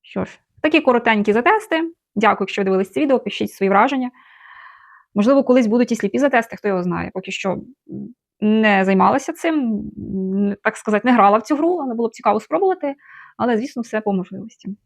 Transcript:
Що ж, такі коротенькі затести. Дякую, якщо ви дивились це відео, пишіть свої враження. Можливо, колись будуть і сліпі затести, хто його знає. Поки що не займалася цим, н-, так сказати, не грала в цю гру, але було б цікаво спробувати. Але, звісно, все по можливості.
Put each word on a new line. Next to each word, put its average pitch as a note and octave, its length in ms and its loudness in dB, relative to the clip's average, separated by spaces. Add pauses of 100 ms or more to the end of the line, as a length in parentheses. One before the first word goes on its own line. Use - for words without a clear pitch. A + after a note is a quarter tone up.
Що - 240 -8
ж, - 140 -20 (220)
такі D#4 200 2
коротенькі A3+ 520 2
затести. E4 600 0 (220)
Дякую, G3+ 300 0
якщо - 160 -6
ви - 20 0
дивились F#3+ 280 0
це C4+ 100 -4
відео, C4+ 180 2
пишіть G3+ 320 -6
свої G3 180 -2
враження. B3 420 0 (1040)
Можливо, B3+ 280 4
колись B3 240 4
будуть A#3+ 240 2
і A#3 40 0
сліпі G#3 240 -4
затести, C4 360 0
хто G#3 120 -8
його F#3 160 -2
знає. F3 300 -4
Поки F#3+ 180 -10
що F#3 260 -4 (840)
не G#3+ 460 4
займалася G3 480 2
цим, E4 220 -2 (420)
н-, G3 680 -4
так - 140 -2
сказати, G#3+ 300 -2
не B3 60 4
грала G3+ 240 6
в A3 40 0
цю C#4+ 140 -2
гру, E4 220 0
але C4 180 -6
було A#3 140 -2
б - 40 -10
цікаво G#3+ 260 -2
спробувати. F4 560 -2 (420)
Але, A3+ 200 0
звісно, A#3+ 240 -6
все A3 200 -6
по G#3 120 -2
можливості. F#3+ 560 -8 (160)